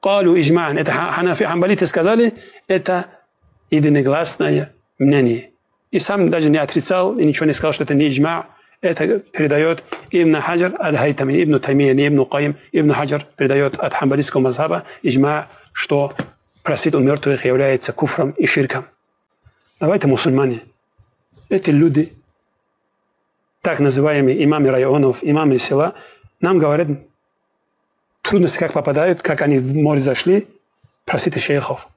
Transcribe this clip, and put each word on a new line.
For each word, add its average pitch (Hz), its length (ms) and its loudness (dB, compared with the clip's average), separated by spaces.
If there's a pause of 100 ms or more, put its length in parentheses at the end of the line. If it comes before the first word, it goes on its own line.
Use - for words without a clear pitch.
"Калю 196 340 2
иджма'ан". 160 440 2
Это - 120 -2
ха-, 175 200 -4
ханафи, 180 340 -2
хамбалиты 180 400 0
сказали, 214 480 0 (340)
это 185 380 -2 (640)
единогласное 147 1040 0 (240)
мнение. 135 540 0 (400)
И 190 80 0
сам 190 320 0
даже 160 180 2
не 151 80 2
отрицал, 185 640 -2
и 180 40 2
ничего 151 220 0
не 151 80 2
сказал, 156 200 -2
что 151 100 -4
это 147 100 -4
не 147 140 2
иджма'. 151 380 -2 (360)
Это 185 380 -2
передает 156 640 -2 (260)
Ибн 160 320 2
Хаджар 175 400 -2
аль-Хайтами, 143 600 0
Ибн 151 160 2
Таймия, 139 340 2
не 143 140 2
Ибн 139 180 2
Каим. 147 320 -4 (140)
Ибн 151 220 2
Хаджар 143 340 -4 (100)
передает 139 380 0
от - 180 -6
хамбалитского 139 480 0
мазхаба 156 440 -2 (180)
иджма', 143 420 0 (260)
что 143 420 -2 (500)
просить 151 320 -2
у 143 40 2
мертвых 139 460 0
является 131 480 0
куфром 143 380 -2
и - 160 -2
ширком. - 380 -2 (920)
Давайте, 165 280 0
мусульмане, 131 540 0 (880)
эти 190 200 -2
люди, 151 440 2 (1500)
так 160 200 -2
называемые 143 640 2
имамы 147 260 2
районов, 131 520 2
имамы 147 380 2
села, 147 340 -2 (460)
нам 180 200 2
говорят, 151 280 0 (1300)
трудности 185 360 0
как 165 140 -4
попадают, 156 500 0
как 151 200 -2
они 147 180 2
в 131 160 -4
море 151 240 2
зашли, 143 480 0 (560)
просите - 380 -4
шейхов. - 560 -4